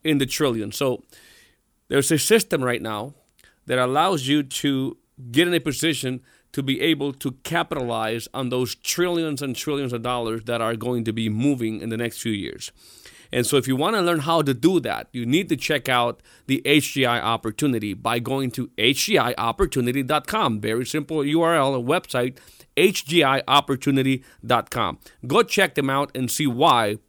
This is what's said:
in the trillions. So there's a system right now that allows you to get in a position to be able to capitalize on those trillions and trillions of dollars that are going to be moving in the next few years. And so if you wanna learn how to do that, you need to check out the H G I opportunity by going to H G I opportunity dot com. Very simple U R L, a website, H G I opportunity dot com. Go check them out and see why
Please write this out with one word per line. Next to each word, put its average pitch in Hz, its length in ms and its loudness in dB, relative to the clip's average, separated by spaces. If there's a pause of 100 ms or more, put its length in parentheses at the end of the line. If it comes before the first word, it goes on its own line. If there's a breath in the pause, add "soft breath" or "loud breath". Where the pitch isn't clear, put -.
in 156 140 2
the 135 80 2
trillions. 113 500 -2
So 131 280 -2 (840 soft breath)
there's 135 240 2
a 156 80 4
system 185 420 2
right 123 200 -2
now 113 320 -6 (520 soft breath)
that 127 140 0
allows 139 480 2
you 147 160 2
to 135 540 -2 (340)
get 160 160 4
in 175 60 0
a 165 80 2
position 135 600 -2 (320 soft breath)
to 143 100 -2
be 135 160 -2
able 143 340 0
to 135 200 -6 (100)
capitalize 120 880 -4
on 131 160 -4
those 127 240 -2
trillions 165 680 -2
and 135 140 -6
trillions 139 380 -4
of 117 80 -4
dollars 113 440 -4
that 117 160 -2
are 117 140 0
going 117 280 -2
to 107 100 -2
be 113 160 -2
moving 113 520 0
in 113 80 -8
the 110 80 -4
next 117 240 -6
few 117 100 -2
years. 95 400 -6 (600 loud breath)
And 120 140 0
so 143 120 2
if 131 100 0
you 131 80 0
wanna 185 260 0
learn 170 180 2
how 160 220 2
to 139 120 2
do 160 260 4
that, 101 320 -4
you 120 140 -6
need 160 240 2
to 151 80 2
check 143 320 -2
out 120 320 0 (260 soft breath)
the 135 180 0
H 143 280 2
G 131 120 2
I 120 140 2
opportunity 113 760 -2
by 120 260 -2
going 131 320 -2
to - 260 -8
H 135 280 2
G 208 120 2
I 123 200 2
opportunity 123 640 0
dot 143 260 -2
com. 135 340 0
Very 113 240 -2
simple 151 400 -4
U 156 160 2
R 165 140 4
L, 139 200 2
a 123 80 -2
website, 131 540 -2 (400 loud breath)
H 185 280 4
G 156 180 2
I 135 240 2
opportunity 135 760 2 (220 loud breath)
dot 117 240 0
com. 101 300 -2 (280 loud breath)
Go 196 160 4
check - 320 2
them 135 140 0
out 139 260 0
and 127 160 -2
see 151 160 0
why 120 500 4 (120)